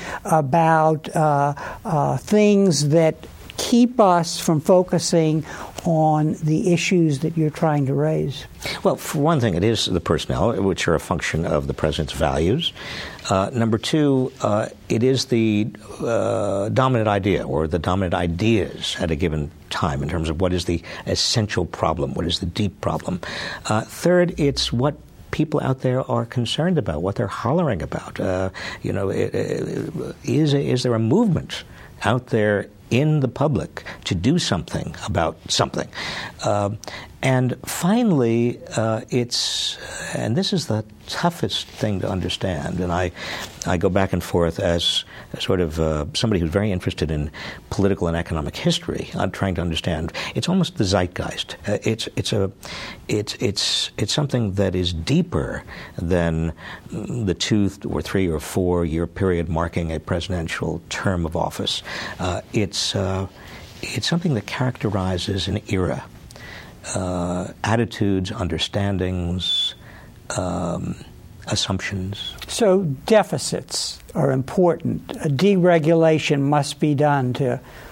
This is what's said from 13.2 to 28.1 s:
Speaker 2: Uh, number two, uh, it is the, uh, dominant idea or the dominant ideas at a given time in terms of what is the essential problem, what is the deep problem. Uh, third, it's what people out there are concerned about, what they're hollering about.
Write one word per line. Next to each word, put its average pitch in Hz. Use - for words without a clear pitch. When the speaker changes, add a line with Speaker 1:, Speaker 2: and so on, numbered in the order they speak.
Speaker 2:
Uh, 98
number 113
two, 139
uh, 107
it 113
is 131
the, 113
uh, 104
dominant 120
idea 95
or 76
the 82
dominant 92
ideas 90
at 85
a 78
given 78
time 71
in 71
terms 80
of 78
what 90
is 87
the 85
essential 98
problem, 80
what -
is 85
the -
deep 87
problem. 82
Uh, 110
third, 175
it's 139
what 139
people 147
out 131
there 127
are 117
concerned 147
about, 92
what 95
they're 107
hollering 123
about. -